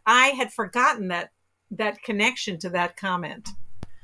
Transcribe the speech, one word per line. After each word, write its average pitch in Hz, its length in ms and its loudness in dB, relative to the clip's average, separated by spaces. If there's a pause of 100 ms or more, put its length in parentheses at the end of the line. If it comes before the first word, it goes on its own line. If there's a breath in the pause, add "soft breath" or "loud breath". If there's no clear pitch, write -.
I 247 240 8
had 254 240 -2
forgotten 233 560 0
that, 175 220 -4 (420)
that 208 300 -4
connection 214 580 0
to 185 100 -6
that 175 260 -2
comment. 180 520 -4 (560 loud breath)